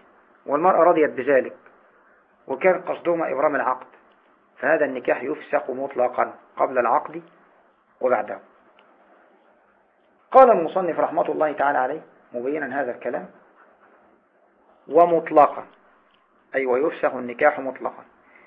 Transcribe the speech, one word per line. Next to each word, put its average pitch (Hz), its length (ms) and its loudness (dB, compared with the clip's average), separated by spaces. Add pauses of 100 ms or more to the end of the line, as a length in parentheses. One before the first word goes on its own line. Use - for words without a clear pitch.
(460)
والمرأة 165 380 2
رضيت 160 260 4
بذلك 127 440 0 (920)
وكان 170 340 0
قصدهما 165 500 -4
إبرام 143 240 -2
العقد، 127 320 -4 (680)
فهذا 147 280 0
النكاح 131 380 -4
يفسخ 147 460 -6
مطلقا 123 640 -4 (240)
قبل 135 200 -2
العقد 147 460 -2 (800)
وبعده. 107 380 -2 (1900)
قال 254 200 10
المصنف 170 480 0
رحمة 147 320 0
الله 147 200 -2
تعالى 143 260 0
عليه 135 240 -4 (320)
مبينا 135 480 -6
هذا 123 100 -6
الكلام: 131 340 -10 (1600)
"ومطلقا"، 156 800 4 (880)
أي 135 100 -2
ويفسخ 135 480 -2
النكاح 127 460 -2
مطلقا، 127 440 -10 (440)